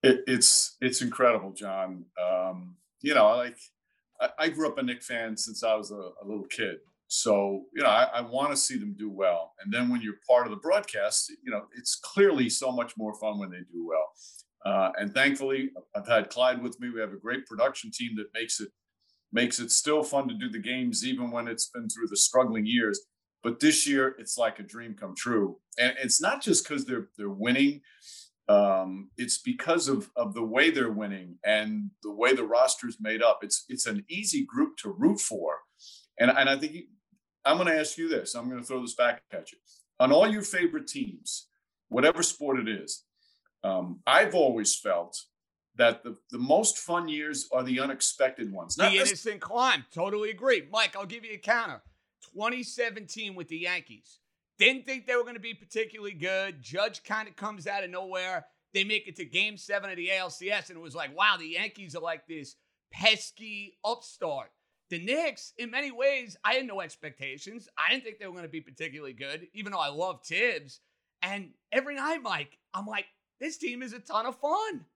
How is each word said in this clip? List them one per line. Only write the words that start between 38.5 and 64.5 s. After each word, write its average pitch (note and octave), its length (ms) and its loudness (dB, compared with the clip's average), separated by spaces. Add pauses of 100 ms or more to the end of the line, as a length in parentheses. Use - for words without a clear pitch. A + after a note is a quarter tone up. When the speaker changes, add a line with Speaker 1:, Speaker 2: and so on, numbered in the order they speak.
Speaker 1:
throw B2+ 180 -6
this A#2+ 140 -8
back A#2+ 380 0
at - 200 -10
you. - 60 -20 (400)
On C3 140 8
all A3 180 8
your G#3+ 120 -2
favorite E3+ 440 0
teams, - 640 -8 (400)
whatever D#3 340 4
sport C#3 380 0
it A2 80 -2
is, - 360 -8 (600)
um, F#2 420 -2
I've F3+ 280 6
always B2 420 2
felt F2 420 -2 (580)
that A#2 280 4
the, A#2+ 140 -12 (120)
the A#2+ 80 -10
most D#3 400 2
fun E3+ 300 -2
years D3+ 420 -6
are B2+ 120 0
the B2+ 180 -2
unexpected C3 720 -2
ones. G2 240 -8
Not G3+ 160 4
Speaker 2:
The G3 60 4
Speaker 1:
this F3+ 100 4
Speaker 2:
innocent G3 320 -4
climb. A#3 500 0
Totally G#3 400 -4
agree. G3+ 400 0
Mike, G#3+ 240 2
I'll G3 120 -8
give A3 180 -14
you A3 80 -14
a G#3 60 -14
counter. G#3+ 440 -2 (500)
Twenty A#3+ 300 -4
seventeen G#3+ 720 -6
with F3 140 -10
the E3 80 -8
Yankees. E3+ 640 -8 (380)
Didn't B3+ 280 4
think C4 200 -6
they B3 100 0
were A#3+ 80 2
gonna A#3+ 160 -12
be A3+ 140 -10
particularly A3 600 -8
good. F#3 480 -4
Judge F#3 400 -4
kinda G#3+ 300 -6
comes G3 340 -10
out G3+ 180 -4
of F3+ 60 -10
nowhere. F#3 560 -6 (260)
They G3 120 2
make G#3 240 -2
it E3 80 -16
to F3+ 80 -10
game G3 320 -2
seven G3 340 -4
of F#3 60 -8
the F3 140 -4
A F#3+ 80 0
L F#3 120 -4
C F#3 200 -8
S, G3+ 200 -4
and E3+ 80 -16
it E3 40 -16
was D3 120 -14
like, D3 220 -8
"Wow, G3+ 220 4
the D#3+ 100 -10
Yankees F#3+ 480 -8
are D#3+ 60 -8
like E3 240 -6
this D3+ 300 -12 (360)
pesky G#3 920 -2
upstart." D#3+ 680 -4 (400)